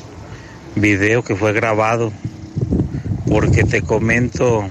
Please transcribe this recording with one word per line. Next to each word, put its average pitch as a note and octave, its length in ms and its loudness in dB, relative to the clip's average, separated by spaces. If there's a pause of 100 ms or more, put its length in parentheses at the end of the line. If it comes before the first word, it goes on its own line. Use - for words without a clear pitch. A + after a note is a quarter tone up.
(760)
video G#2 500 2
que G#2+ 120 -2
fue G#2+ 160 2
grabado, A2 600 0 (1160)
porque G#2+ 360 4
te A2 180 2
comento, A#2 880 2